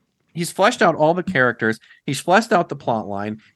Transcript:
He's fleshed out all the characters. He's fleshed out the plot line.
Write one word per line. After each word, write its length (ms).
He's 180
fleshed 300
out 140
all 180
the 100
characters. 540
He's 160
fleshed 320
out 160
the 80
plot 320
line. 320